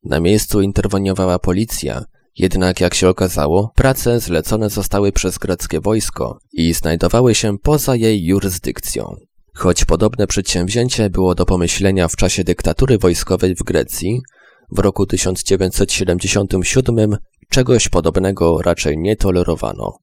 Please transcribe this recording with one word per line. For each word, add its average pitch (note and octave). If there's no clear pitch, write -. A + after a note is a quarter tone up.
Na C2+
miejscu G#2
interweniowała G2
policja, F2+
jednak F#2
jak F2+
się F#2
okazało, F2+
prace A#2+
zlecone G#2
zostały G2+
przez -
greckie F2
wojsko G2+
i E2
znajdowały F2+
się G2+
poza C#3
jej A2
jurysdykcją. F2+
Choć -
podobne G2+
przedsięwzięcie G2+
było F2+
do F2
pomyślenia F#2
w -
czasie F#2
dyktatury F#2
wojskowej F#2
w -
Grecji, F2+
w -
roku G2
tysiąc F#2+
dziewięćset F#2+
siedemdziesiątym F#2
siódmym A2+
czegoś B2+
podobnego E2+
raczej D#2+
nie G2+
tolerowano. E2+